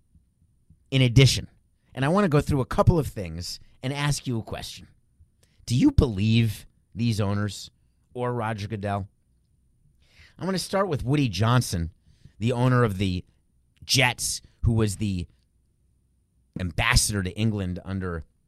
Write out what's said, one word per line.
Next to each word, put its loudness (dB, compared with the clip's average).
in 2
addition. 4
And -4
I 0
want 2
to -2
go 2
through 0
a -2
couple 4
of 0
things -10
and -6
ask -4
you -4
a -4
question. -14
Do -2
you 4
believe 2
these -2
owners -4
or -6
Roger -6
Goodell? -6
I'm -10
gonna -2
start -2
with -4
Woody 2
Johnson, 0
the 0
owner 4
of 0
the -2
Jets, 0
who 2
was 0
the -4
ambassador 0
to -6
England -2
under -8